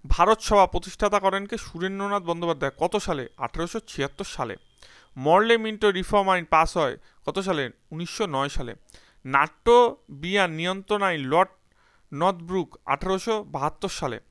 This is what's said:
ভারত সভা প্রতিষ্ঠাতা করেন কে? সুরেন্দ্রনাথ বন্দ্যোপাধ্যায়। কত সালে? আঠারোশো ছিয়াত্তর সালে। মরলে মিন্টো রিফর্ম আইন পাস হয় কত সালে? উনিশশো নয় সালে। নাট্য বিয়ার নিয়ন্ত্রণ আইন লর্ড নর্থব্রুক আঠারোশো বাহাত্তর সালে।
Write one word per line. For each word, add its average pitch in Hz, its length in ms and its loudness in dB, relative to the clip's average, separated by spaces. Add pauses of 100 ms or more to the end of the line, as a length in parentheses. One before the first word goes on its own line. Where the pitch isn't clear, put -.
ভারত 190 320 4
সভা 202 280 4
প্রতিষ্ঠাতা 196 520 -2
করেন 196 260 0
কে? 220 120 -8
সুরেন্দ্রনাথ 196 640 -6
বন্দ্যোপাধ্যায়। 165 540 -4
কত 175 180 -2
সালে? 151 420 -4
আঠারোশো 165 420 -6
ছিয়াত্তর - 460 -8
সালে। 113 300 -8 (640)
মরলে 196 400 4
মিন্টো 214 340 0
রিফর্ম 190 380 2
আইন 180 160 2
পাস 165 320 2
হয় 143 200 0 (280)
কত 156 140 -4
সালে? 156 320 -2 (200)
উনিশশো 170 340 -6
নয় 143 240 -2
সালে। 120 260 -6 (500)
নাট্য 226 720 4 (120)
বিয়ার 175 400 -2
নিয়ন্ত্রণ 190 520 -4
আইন 175 200 -2
লর্ড 151 280 2 (640)
নর্থব্রুক 170 720 -4
আঠারোশো 190 580 -2
বাহাত্তর 147 460 -6
সালে। 120 300 -6 (120)